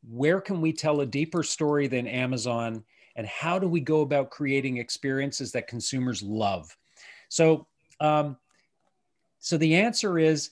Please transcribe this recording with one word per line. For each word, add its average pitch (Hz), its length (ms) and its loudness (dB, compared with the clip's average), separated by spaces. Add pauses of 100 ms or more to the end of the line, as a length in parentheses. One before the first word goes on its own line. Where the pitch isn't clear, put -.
(100)
where 147 300 2
can 190 200 -4
we 160 120 2
tell 151 280 0
a 139 60 0
deeper 160 360 -2
story 147 440 0
than 123 200 -2
Amazon, 117 800 -4 (320)
and 113 100 -8
how 170 320 -4
do 185 100 0
we 165 120 0
go 156 220 2
about 139 280 0
creating 135 460 -2
experiences 135 760 -4
that 117 140 -4
consumers 120 560 -4
love? 98 540 -4 (520)
So, 160 380 4 (340)
um, 151 360 2 (1000)
so - 180 -2
the 160 200 6
answer 208 420 2
is 156 340 4